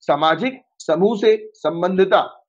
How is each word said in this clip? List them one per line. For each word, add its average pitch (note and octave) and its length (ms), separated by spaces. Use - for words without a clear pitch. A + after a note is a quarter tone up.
सामाजिक D#3+ 640
समूह F#3+ 380
से G#3+ 380
संबंधिता F3+ 960